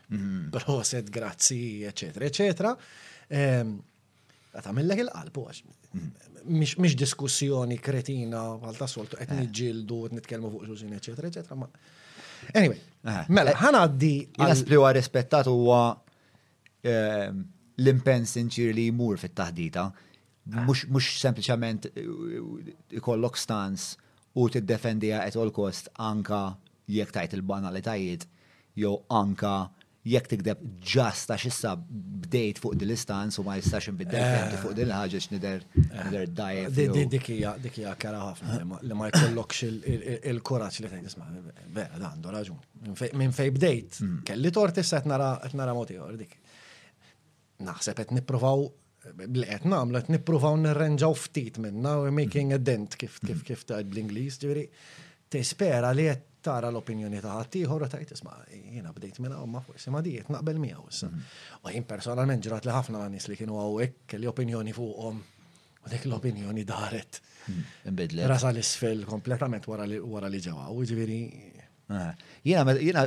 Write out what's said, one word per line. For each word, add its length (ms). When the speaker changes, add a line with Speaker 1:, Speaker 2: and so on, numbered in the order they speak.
Speaker 1:
Mhm. 420
Speaker 2:
proset, 580
grazzi, 760
eċetera, 420
eċetera. 500
Ehm, 500
qed 100
tagħmellek 360
il-qalb, 380
u 80
għax 180
Speaker 1:
Mhm. 180
Speaker 2:
mhix, 320
mhix 180
diskussjoni 840
kretina 640
bħal 180
ta' 100
soltu, 300
qed 140
Speaker 1:
Eh. 100
Speaker 2:
niġġieldu, 600
qed 100
nitkellmu 380
fuq 140
xulxin, 280
eċetera, 360
eċetera, 280
ma, 100
anyway, 260
Speaker 1:
Eh. 260
Speaker 2:
mela, 220
Speaker 1:
Eh, 40
Speaker 2:
ħanaddi 800
Speaker 1:
jina 140
Speaker 2:
għal 200
Speaker 1:
li 60
huwa 180
rispettat 540
huwa, 500
ehm, 640
l-impenn 480
sinċir 480
li 180
jmur 260
fit-taħdita. 720
Mhux, 420
mhux 320
sempliċement, 680
eh, 1000
ikollok 400
stance 600
u 120
tiddefendiha 760
at 100
all 160
cost 460
anka 600
jekk 240
tajt 220
il-banalitajiet, 920
jew 220
anka 640
jekk 220
tikdeb 300
just 500
għax 180
issa 280
bdejt 840
fuq 180
din 120
l-istanz 500
u 40
ma 120
jistax 340
inbiddel 320
Speaker 2:
Eh. 140
Speaker 1:
fehmti 100
fuq 140
din 120
il-ħaġa 320
x'nidher, 440
Speaker 2:
Eh. 280
Speaker 1:
nidher 240
dajjef 480
Speaker 2:
Di, 120
di, 120
Speaker 1:
jew 100
Speaker 2:
dik 200
hija, 280
dik 220
hija 180
kara 220
ħafna 400
li 60
ma, 180
li 100
ma 160
jkollokx 540
il, 200
il, 200
il, 160
il-kuraġġ 460
li 80
tgħid, 180
"Isma', 460
vera, 240
da 160
għandu 180
raġun." 280
Minn 120
fej-, 200
minn 160
fej 200
bdejt, 500
Speaker 1:
Mm. 220
Speaker 2:
kelli 280
tort 260
issa 240
qed 60
nara, 340
qed 140
nara 180
mod 160
ieħor 280
dik. 200
Naħseb 360
qed 160
nippruvaw, 500
li 140
qed 180
nagħmlu, 400
qed 80
nippruvaw 480
nirranġaw 560
ftit 420
minnha, 440
we're 100
making 420
a 60
dent 380
kif, 240
kif, 160
Speaker 1:
Mm. 60
Speaker 2:
kif 220
tgħid 240
bl-Ingliż, 500
ġifieri 300
tispera 640
li 80
qed 180
tara 240
l-opinjoni 520
ta' 200
ħadd 140
ieħor 160
u 60
tgħid, 240
"Isma', 400
jiena 420
bdejt 260
minn 120
hawn 180
ma 120
forsi 280
ma 120
di 160
qed 120
naqbel 300
miegħu 300
issa." 180
Speaker 1:
Mm. 140
Speaker 2:
U 60
jien 160
personalment 580
ġrat 220
li 60
ħafna 380
nies 180
li 80
kienu 220
hawnhekk 360
kelli 200
opinjoni 460
fuqhom 440
u 40
dik 160
l-opinjoni 600
daret. 540
Speaker 1:
Mm, 160
inbidlet. 400
Speaker 2:
Rasa 240
l-isfel 540
kompletament 640
wara 180
li, 140
wara 300
li 100
ġew 180
hawn, 280
ġifieri 680
Speaker 1:
Eh, 260
jiena 220
me-, 160
jiena 260